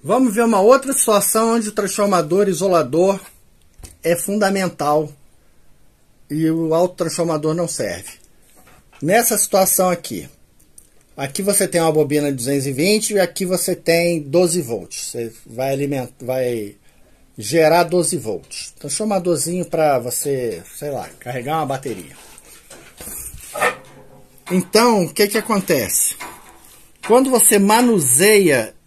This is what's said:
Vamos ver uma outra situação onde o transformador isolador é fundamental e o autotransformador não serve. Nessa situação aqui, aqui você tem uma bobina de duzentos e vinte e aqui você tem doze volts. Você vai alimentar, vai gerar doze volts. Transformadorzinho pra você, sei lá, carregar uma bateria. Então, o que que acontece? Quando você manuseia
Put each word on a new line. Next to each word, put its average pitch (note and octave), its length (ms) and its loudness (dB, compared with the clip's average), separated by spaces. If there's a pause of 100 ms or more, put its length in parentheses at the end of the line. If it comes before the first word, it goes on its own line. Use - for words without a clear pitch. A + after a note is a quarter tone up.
Vamos A3+ 300 2
ver A#3 100 2
uma A#3 160 2
outra C4 320 4
situação A3+ 640 2
onde G#3+ 140 -2
o - 20 -10
transformador G3 760 0
isolador F3 720 0 (840)
é E3+ 120 2
fundamental F3 960 0 (1200)
e D#3+ 200 0
o D#3+ 240 0
autotransformador E3 800 0
não E3+ 140 -2
serve. F#2+ 520 -8 (840)
Nessa F#3+ 360 2
situação F#3+ 520 2
aqui, A2 380 -6 (880)
aqui C#3 260 -6
você G3 260 0
tem E3+ 140 0
uma E3 100 4
bobina D3 380 2
de C#3 80 -4
duzentos C3+ 300 -2
e C#3 40 -4
vinte G3+ 400 0
e G#3 80 0
aqui F#3+ 260 -2
você F3+ 300 -2
tem E3+ 440 0
doze E3 420 0
volts. A2+ 500 -8
Você A#2 220 -8 (120)
vai C3 260 -4
alimentar, C#3 540 -6
vai A#2+ 500 -4 (640)
gerar D#3 460 4
doze E3 340 0
volts. - 640 -10
Transformadorzinho F3 840 -2
pra D#3 320 2
você, A#2+ 640 -4 (160)
sei D3 140 -10
lá, A#2+ 180 -8 (100)
carregar B2+ 380 -6
uma D#3 80 -2
bateria. B2+ 500 -8 (2250)
Então, G3 540 2
o - 80 -10
que G3+ 140 2
que G#3 100 -2
acontece? F#3 760 -2 (920)
Quando B3+ 240 4
você A3+ 260 4
manuseia G3 1160 4 (120)